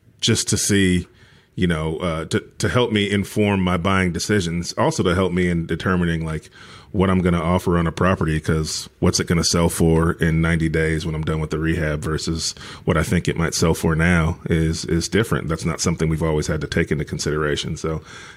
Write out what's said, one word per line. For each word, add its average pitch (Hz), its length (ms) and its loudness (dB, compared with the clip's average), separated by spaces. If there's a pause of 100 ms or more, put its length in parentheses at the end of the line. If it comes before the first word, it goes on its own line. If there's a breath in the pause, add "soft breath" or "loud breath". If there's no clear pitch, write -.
(200)
just - 300 0
to 107 80 2
see, 92 500 2 (480 soft breath)
you 92 120 2
know, 80 300 -2
uh, 80 280 -4
to, 101 160 -2 (180)
to 113 100 0
help 120 220 2
me 101 180 2
inform 101 540 0
my 90 140 2
buying 92 340 2
decisions, 85 600 -2
also 117 300 0
to 87 120 2
help 92 160 2
me 90 180 0
in 85 160 0
determining, 85 600 -2
like, 80 240 -8 (420 loud breath)
what 95 180 2
I'm 92 100 2
gonna 87 220 2
offer 87 360 2
on 85 100 2
a 82 60 0
property, 85 460 0
'cause 80 500 -2 (100)
what's 87 200 2
it - 80 -2
gonna 82 160 2
sell 85 260 2
for 82 440 4
in 80 280 2
ninety 80 280 2
days 80 360 0
when 80 100 -4
I'm 78 80 -4
done 78 160 -2
with 78 100 -4
the 78 100 -2
rehab 78 420 -2
versus 80 520 -4 (300 loud breath)
what 82 140 2
I 80 60 2
think 87 240 0
it 85 100 -2
might 82 160 -2
sell 80 200 2
for 82 220 0
now 82 500 2
is, 80 400 0
is 82 220 0
different. 95 400 0
That's 80 180 -4
not 82 160 -4
something 82 280 0
we've 80 120 0
always 78 260 0
had 78 140 -2
to 73 60 -4
take 82 240 -2
into 76 140 -2
consideration. 76 720 -2
So 80 240 -4 (360 loud breath)